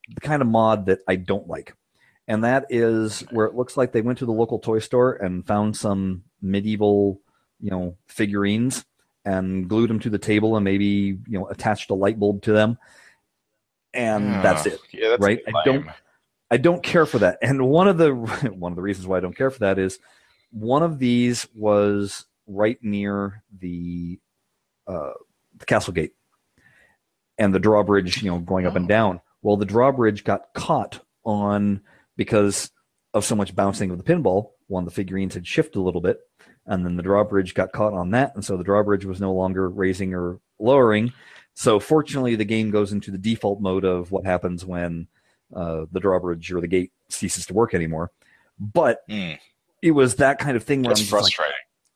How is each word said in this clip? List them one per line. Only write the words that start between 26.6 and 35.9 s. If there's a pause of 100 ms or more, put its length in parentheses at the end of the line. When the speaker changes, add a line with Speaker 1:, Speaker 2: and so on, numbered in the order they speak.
Speaker 1:
and
the
drawbridge,
you
know,
going
up
and
Speaker 2:
Oh.
Speaker 1:
down. (200)
Well,
the
drawbridge
got
caught (260)
on, (360)
because (420)
of
so
much
bouncing
of
the
pinball, (160)
one
of
the
figurines
had
shifted
a
little